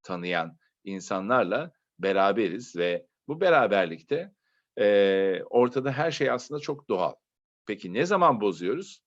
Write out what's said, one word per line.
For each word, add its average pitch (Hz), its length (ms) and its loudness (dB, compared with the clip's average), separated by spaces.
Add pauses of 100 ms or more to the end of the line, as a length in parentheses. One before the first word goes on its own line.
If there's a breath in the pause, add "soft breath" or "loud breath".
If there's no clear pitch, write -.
tanıyan 87 540 -4 (260)
insanlarla 101 880 -2 (280)
beraberiz 98 760 0
ve 87 320 -2 (200)
bu 165 140 -6
beraberlikte, 127 920 0 (440)
eee, 98 720 4
ortada 123 420 2
her 151 200 -2
şey 135 200 0
aslında 139 280 -6
çok 143 300 -10
doğal. 90 240 0 (520)
Peki 95 280 -8
ne 135 120 0
zaman 175 360 2
bozuyoruz? 98 640 -4